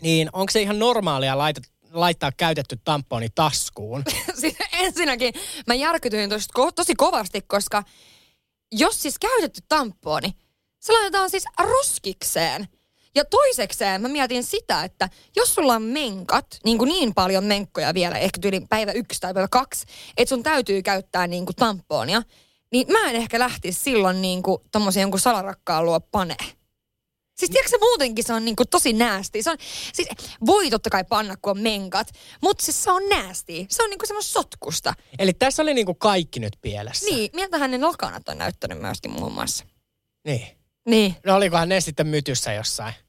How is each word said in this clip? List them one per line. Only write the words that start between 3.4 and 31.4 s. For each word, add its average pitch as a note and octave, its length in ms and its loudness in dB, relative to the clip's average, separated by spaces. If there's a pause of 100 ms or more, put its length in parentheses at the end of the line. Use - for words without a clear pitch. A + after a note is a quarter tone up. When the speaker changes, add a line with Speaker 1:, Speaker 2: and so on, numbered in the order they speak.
Speaker 2:
<laughs> D#4+ 200 -8
Siis D4+ 140 -2 (180)
ensinnäkin D#4 640 0 (320)
mä A#3+ 80 2
järkytyin B3 560 0
tosta G#3 300 -6
ko-, D#4 160 4
tosi F4 180 0
kovasti, A3+ 520 2
koska G3+ 360 -2 (880)
jos D4 300 2
siis C#4 160 -6
käytetty A4 500 0
tamponi, G3 640 -2 (500)
se - 120 2
laitetaan G4 380 4
siis F#4+ 140 -2 (460)
roskikseen. E3 800 -4 (460)
Ja D4 100 4
toisekseen A#3+ 800 2
mä B3 60 -2
mietin B3+ 360 0
sitä, F#3 400 -2
että F#3 240 -4 (280)
jos A#4+ 180 2
sulla C#4 200 4
on A3 80 0
menkat, A3+ 640 -2 (180)
niin A3+ 140 4
kuin B3 100 4
niin D4+ 260 2
paljon F#3+ 300 2
menkkoja G3 500 -2
vielä, F3 240 0
ehkä F3+ 220 0
tyyli F#3+ 280 2
päivä G#3+ 240 0
yksi - 280 -6
tai F#3 140 -6
päivä F#3+ 140 2
kaksi, - 380 0 (300)
että B3 120 4
sun B3 140 0
täytyy A3+ 400 0
käyttää F#3+ 440 -2
niin F3 200 -4
kuin F3+ 100 -6
tamponia, F#3 680 0 (500)
niin B3+ 200 2
mä G4+ 180 4
en A#3 60 -2
ehkä A3+ 220 -2
lähtisi A#3+ 420 -2
silloin F#3+ 420 2
niin F#3 200 -2
kuin F#3+ 160 0 (140)
tommosen G3+ 280 2
jonkun F#3+ 200 0
salarakkaan F#3+ 640 0
luo E3 160 2
panee. F3+ 360 -4 (1000)
Siis - 140 0
tiedätkö B4+ 200 4
sä, A#4+ 100 2
muutenkin C#4 440 2
se A#3+ 80 -4
on A3+ 120 -2
niinku A#3 200 2
tosi D4 280 0
näästi. G#3+ 500 0
Se D#4+ 80 -2
on, D#4+ 60 -2 (360)
siis - 160 -4 (380)
voi F#4+ 240 6
totta G3+ 200 0
kai F#3+ 140 0
panna, G#3 380 -2